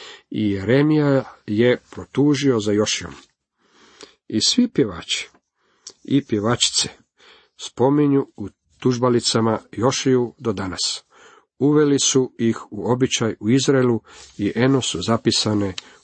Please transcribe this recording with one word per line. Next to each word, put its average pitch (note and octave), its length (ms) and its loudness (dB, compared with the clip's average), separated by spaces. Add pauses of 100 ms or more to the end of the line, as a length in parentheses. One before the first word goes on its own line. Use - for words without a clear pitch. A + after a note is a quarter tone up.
(300)
I G#2+ 200 -2
Jeremija C3+ 760 2 (220)
je A2+ 320 2 (120)
protužio C3+ 720 0
za G#2 120 -2
Jošijom. G#2 400 -2 (1160)
I G#2+ 120 -2
svi A#3+ 280 2
pjevači - 640 -4 (760)
i C#3 200 0
pjevačice - 640 -2 (680)
spominju C#3 720 0 (100)
u - 120 -10 (300)
tužbalicama A#2+ 800 0 (140)
Jošiju B2 640 0
do A#2 140 -4
danas. F#2 520 -8 (540)
Uveli D3 400 2
su C3 400 0
ih A#2 200 0 (120)
u G2+ 220 -2
običaj A#2+ 480 0
u G#2+ 100 -2
Izraelu B2+ 500 2 (380)
i G2+ 160 -2
eno C3 260 2
su - 220 -6
zapisane G#2+ 720 0 (300)